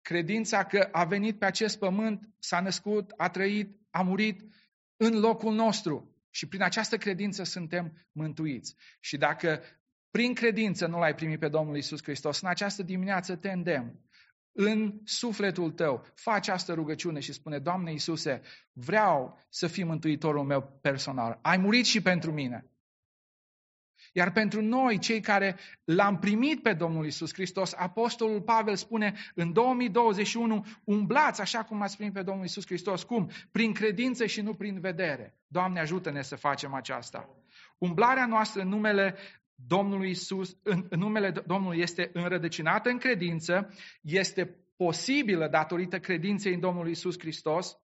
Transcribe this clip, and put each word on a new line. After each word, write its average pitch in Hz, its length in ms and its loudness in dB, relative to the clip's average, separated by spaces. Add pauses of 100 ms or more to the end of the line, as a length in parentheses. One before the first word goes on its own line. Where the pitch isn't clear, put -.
Credința 196 600 0
că 196 280 2
a 170 140 2
venit 202 340 -2
pe 202 60 0
acest 208 340 0
pământ, 208 580 -2
s-a - 220 0
născut, 202 580 -2
a 175 120 2
trăit, 202 480 -2 (120)
a 170 120 0
murit 196 420 0 (580)
în 226 180 6
locul 220 340 4
nostru. 214 600 0 (160)
Și - 180 -8
prin 196 140 -6
această 208 360 0
credință 196 460 -2
suntem 170 500 -6 (180)
mântuiți. 156 640 -6 (240)
Și - 180 -6
dacă 156 440 2 (500)
prin 247 220 2
credință 214 540 2
nu 170 120 -2
L-ai 160 160 2
primit 156 240 -4
pe 160 80 -2
Domnul 151 280 0
Iisus 143 280 -8
Hristos, 143 380 -4
în 190 80 -4
această 196 340 -2
dimineață 185 520 -2
te 196 160 -6
îndemn, 160 480 -2 (520)
în 214 520 0
sufletul 202 680 -2
tău, 151 340 0 (100)
fă - 160 -4
această 196 420 0
rugăciune 156 460 -4
și 139 140 -8
spune: 147 260 -8
"Doamne 170 320 -2
Iisuse, 156 500 -2 (320)
vreau 151 680 2 (100)
să - 180 -4
fii 175 160 -2
mântuitorul 151 600 0
meu 139 380 -2
personal. 131 600 -2
Ai 170 160 4
murit 214 280 4
și 220 160 4
pentru 170 300 2
mine." 131 340 -6 (1500)
Iar 180 180 4
pentru 214 300 2
noi, 233 380 4
cei 226 220 0
care 196 360 2 (260)
l-am 196 360 4
primit 220 420 2
pe 220 120 4
Domnul 165 300 0
Iisus 151 300 -6
Hristos, 185 400 -4
Apostolul 220 680 0
Pavel 220 340 2
spune 214 380 -2 (220)
în 170 180 0
două 240 200 6
mii 247 160 0
douăzeci 214 380 4
și - 100 -2
unu, 220 280 0 (180)
"Umblați 214 580 2
așa 220 220 -4
cum 214 180 -6
ați 202 140 -4
primit 208 180 -6
pe 196 100 -6
Domnul 190 200 -4
Iisus 180 220 -8
Hristos." 180 380 -4
Cum? 226 260 0 (220)
Prin 220 220 2
credință 220 520 0
și 214 160 -4
nu 214 120 -4
prin 196 260 -6
vedere. 165 580 -4 (100)
Doamne, 180 320 -2
ajută-ne 156 420 -2
să 135 140 -8
facem 139 380 -2
aceasta. 127 560 -8 (480)
Umblarea 233 480 4
noastră 214 360 0
în 185 60 -2
numele 196 480 2 (400)
Domnului 190 520 0
Iisus, 185 560 -6
în, 185 260 0
în 165 100 -2
numele 208 320 0
Do-, 165 140 -6
Domnului 185 340 0
este 175 340 -2
înrădăcinată 170 760 0
în 247 80 0
credință, 180 760 0 (280)
este 190 540 0 (200)
posibilă 185 720 2
datorită 170 520 0
credinței 185 540 -2
în 175 60 -2
Domnul 175 280 -2
Iisus 170 320 -4
Hristos. 160 640 -4